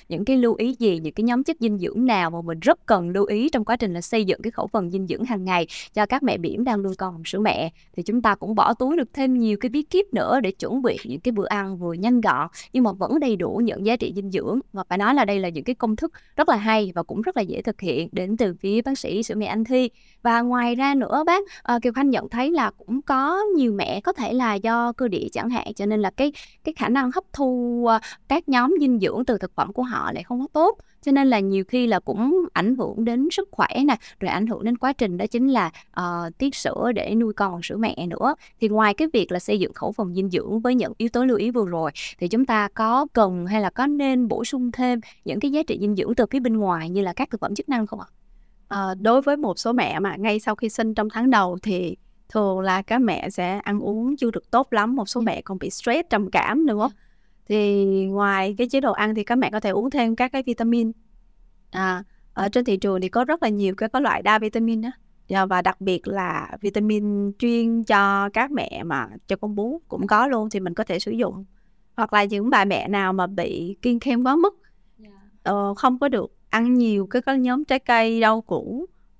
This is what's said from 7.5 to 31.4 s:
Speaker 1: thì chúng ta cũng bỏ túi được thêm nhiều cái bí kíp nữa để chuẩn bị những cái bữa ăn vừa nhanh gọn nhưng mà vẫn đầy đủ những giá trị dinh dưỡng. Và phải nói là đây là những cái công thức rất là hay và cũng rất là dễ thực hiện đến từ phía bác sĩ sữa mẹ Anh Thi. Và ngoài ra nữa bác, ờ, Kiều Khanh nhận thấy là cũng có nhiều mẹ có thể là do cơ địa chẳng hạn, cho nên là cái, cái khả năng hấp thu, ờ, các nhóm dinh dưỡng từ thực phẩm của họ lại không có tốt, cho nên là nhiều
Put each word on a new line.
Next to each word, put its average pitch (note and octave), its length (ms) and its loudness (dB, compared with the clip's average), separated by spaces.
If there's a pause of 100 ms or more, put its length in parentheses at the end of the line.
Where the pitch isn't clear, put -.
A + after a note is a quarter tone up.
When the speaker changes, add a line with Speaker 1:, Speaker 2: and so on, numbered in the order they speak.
Speaker 1:
thì F3 100 -6
chúng A3+ 180 0
ta G#3 140 4
cũng G#3+ 200 -6
bỏ G#3+ 180 4
túi C#4 240 0
được B3+ 160 -2
thêm C4 200 2
nhiều A3 280 2
cái B3 80 -2
bí D4 120 -2
kíp F#4+ 320 0
nữa A3 260 2
để G3 120 0
chuẩn B3+ 300 -4
bị A#3+ 240 2
những C#3+ 140 -8
cái B3 120 -2
bữa G3+ 160 -2
ăn G3 300 -4
vừa F3 160 -4
nhanh A#3 280 2
gọn D#3 260 2 (260)
nhưng B3+ 100 4
mà G#3 80 2
vẫn G3 280 0
đầy B3 160 0
đủ F3 280 -2
những G3+ 220 -2
giá A3+ 100 2
trị A#3 200 -4
dinh G3 160 -6
dưỡng. F#3+ 280 -2 (140)
Và G3 160 -6
phải F3+ 80 -2
nói G#3+ 160 2
là C4 120 4
đây G3+ 140 0
là F3+ 100 -2
những D#3+ 140 -8
cái B3+ 120 -4
công A3 200 -2
thức D#4+ 180 -4 (220)
rất D#4 140 2
là C4 60 6
hay G#3+ 400 2
và E3+ 80 -2
cũng - 180 -6
rất F4+ 160 -4
là A3+ 40 0
dễ F3 200 -4
thực - 200 -6
hiện E3 300 -2
đến G3 260 -4
từ G3 220 2
phía G#3 220 0
bác C4+ 180 -2
sĩ G3+ 240 -4
sữa - 120 -6
mẹ G#3+ 100 -4
Anh A3 180 -2
Thi. B3+ 260 2 (340)
Và A#3 180 2
ngoài A#3+ 340 0
ra C#4 200 2
nữa C4+ 300 2
bác, F#4 180 4 (200)
ờ, A#3+ 180 0
Kiều B3 120 0
Khanh C#4 160 2
nhận A#3 200 0
thấy B3+ 220 0
là B3 200 0
cũng C4 300 -6
có C#4+ 380 0 (160)
nhiều B3 180 4
mẹ G3 280 -4
có F#4+ 120 0
thể A3+ 200 -4
là A#3+ 200 2
do A#3 380 0
cơ B3 160 -2
địa F#3 240 -2
chẳng - 180 -4
hạn, A#3+ 160 -2 (100)
cho G3+ 100 -4
nên G#3+ 160 2
là F#3 80 2
cái, D4 220 0 (320)
cái D#4 140 -4
khả A3 120 -2
năng B3+ 220 2
hấp F#4 120 -2 (100)
thu, A#3+ 540 0
ờ, A3+ 120 4 (280)
các D4+ 220 0
nhóm C4 300 4
dinh B3+ 200 4
dưỡng G3+ 260 0
từ A3+ 120 2
thực - 180 -8
phẩm - 180 -2
của B3+ 100 -2
họ F3 280 -4
lại - 120 -8
không B3 180 -4
có C#4+ 120 -4
tốt, F4 240 4 (240)
cho C#4+ 100 0
nên C#4 160 6
là A#3 120 4
nhiều G3 280 0